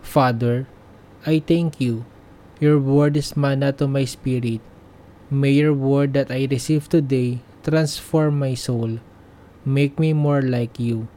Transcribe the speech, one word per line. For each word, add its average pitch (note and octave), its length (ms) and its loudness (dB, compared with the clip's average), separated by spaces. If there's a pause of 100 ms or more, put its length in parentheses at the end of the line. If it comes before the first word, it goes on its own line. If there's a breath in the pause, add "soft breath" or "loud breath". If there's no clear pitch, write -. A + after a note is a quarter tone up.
Father, B2 640 0 (560)
I D#3 160 2
thank E3 400 -2
you. A#2 240 -2 (560)
Your D3+ 160 4
word C#3+ 400 2
is C#3+ 200 -4
manna C#3 440 0
to C#3+ 80 0
my C#3 160 0
spirit. A#2+ 560 -4 (720)
May C#3 240 2
your D3 160 4
word C#3 400 2
that C#3 160 0
I C3 240 -2
receive D3 360 -2
today B2+ 520 0 (240)
transform D3+ 800 0
my C3 80 -2
soul. A2+ 480 -4 (640)
Make C#3 320 0
me D#3+ 160 2
more C#3+ 320 2
like A#2+ 320 -2
you. A2+ 400 -4